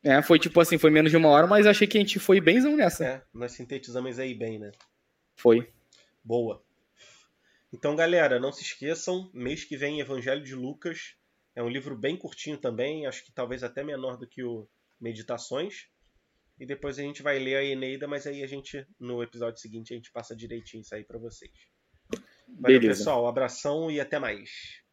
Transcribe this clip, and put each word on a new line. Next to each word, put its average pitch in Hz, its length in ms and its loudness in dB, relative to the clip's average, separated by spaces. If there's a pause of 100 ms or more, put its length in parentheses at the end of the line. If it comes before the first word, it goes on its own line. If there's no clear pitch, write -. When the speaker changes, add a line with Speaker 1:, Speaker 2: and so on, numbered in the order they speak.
Speaker 1:
É, 147 180 6
foi 170 160 6
tipo 165 240 4
assim, 160 180 4
foi 156 120 8
menos 156 220 6
de 170 40 6
uma 160 120 8
hora, 147 180 8
mas 208 180 6
achei 208 220 6
que 208 100 -2
a 208 40 6
gente 202 180 0
foi 190 220 6
benzão 254 360 4
nessa. 175 280 2
Speaker 2:
É, 131 180 -6 (100)
nós 120 200 -10
sintetizamos 127 680 -10
aí 131 160 -8
bem, 110 240 -8
né? 104 140 -16 (640)
Speaker 1:
Foi. 120 360 6 (520)
Speaker 2:
Boa. 117 360 -4 (1120)
Então, 147 220 -4
galera, 160 460 2
não 131 100 -4
se - 120 -18
esqueçam, 180 680 -8
mês 135 300 -8
que 143 140 -12
vem, 143 240 -6
Evangelho 135 420 -6
de 135 140 -16
Lucas. 147 580 -10 (400)
É 120 80 -8
um 120 60 -4
livro 123 280 -8
bem 139 200 -6
curtinho - 420 -12
também, 139 480 -6
acho - 180 -12
que - 80 -20
talvez 123 300 -8
até 127 220 -10
menor 131 320 -8
do 123 100 -16
que - 160 -16
o 113 240 -10 (340)
Meditações. 120 840 -10 (720)
E 127 80 -18
depois 139 320 -10
a 143 40 -10
gente 143 200 -12
vai 139 160 -2
ler 131 180 -2
a 139 80 0
Eneida, 135 440 -6
mas 143 180 -8
aí 139 160 -10
a 135 60 -10
gente, 139 360 -14 (140)
no 120 240 -8
episódio 117 380 -10
seguinte, 113 340 -16
a - 20 -14
gente 117 140 -20
passa 120 240 -14
direitinho 113 460 -16
isso 104 140 -18
aí 107 100 -14
pra - 140 -18
vocês. 113 340 -18 (960)
Valeu, 127 320 6
Speaker 1:
Beleza. 104 180 2
Speaker 2:
pessoal. 120 300 -2
Abração 143 600 -4
e 147 120 -6
até 143 180 -6
mais. 107 640 -10 (100)